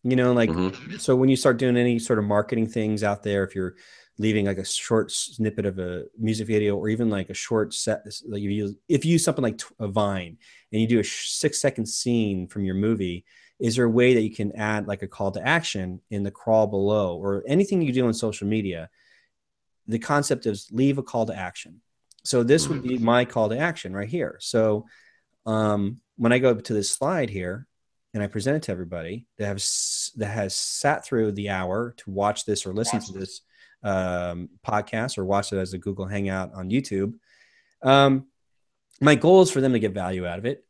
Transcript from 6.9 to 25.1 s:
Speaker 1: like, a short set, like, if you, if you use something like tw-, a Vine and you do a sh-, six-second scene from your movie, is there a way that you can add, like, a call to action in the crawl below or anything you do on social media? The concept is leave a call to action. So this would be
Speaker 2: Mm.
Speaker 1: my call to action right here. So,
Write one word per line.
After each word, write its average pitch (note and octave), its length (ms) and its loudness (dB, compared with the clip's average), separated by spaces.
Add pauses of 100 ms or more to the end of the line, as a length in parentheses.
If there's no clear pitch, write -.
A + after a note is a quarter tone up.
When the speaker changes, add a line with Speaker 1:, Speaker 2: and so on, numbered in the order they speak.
Speaker 1:
like, G2 200 -4
a G2 40 -10
short - 400 -2
set, - 300 -4 (220)
like, G#2 160 -6
if G2+ 80 -4
you, G2+ 260 -4 (120)
if C#3+ 160 2
you E3 80 4
use E3 120 4
something C#3+ 180 0
like A2+ 160 -2
tw-, - 200 -14
a A2 80 -4
Vine F#2+ 520 -2 (340)
and A2 80 0
you A2+ 80 2
do A#2 120 4
a - 20 -2
sh-, - 280 -6
six-second C3+ 560 -2
scene G#2 600 -2
from G2+ 160 -4
your F#2+ 100 -2
movie, G2 500 -2 (360)
is A#2 160 0
there B2 80 4
a A#2 60 4
way B2 240 6
that A2 80 4
you A2 120 -2
can G2+ 220 -4
add, G#2+ 320 -2
like, G2+ 140 -6
a G2 60 -10
call G2 240 -4
to G2 140 -6
action G#2 540 -2 (100)
in G2+ 120 -4
the G2 80 -4
crawl A2 360 2
below G2+ 500 0
or G2 300 -4
anything F3+ 360 2
you C#3 100 0
do B2 140 2
on A2+ 80 2
social G#2+ 340 -4
media? F#2+ 400 -2 (1000)
The A2+ 120 -2
concept C#3+ 480 0
is G2+ 260 -4
leave C#3 260 2
a C3 40 -6
call A#2 240 -2
to G2 100 -8
action. F2+ 440 -12 (440)
So B2 180 2
this D3 260 6
would C#3+ 140 -2
be B2+ 160 -4
Speaker 2:
Mm. A2+ 40 -2
Speaker 1:
my A#2+ 220 6
call A2 260 0
to A#2 80 -4
action D#3 360 -4
right G2+ 140 -6
here. D3 320 -4
So, G#2+ 460 2 (600)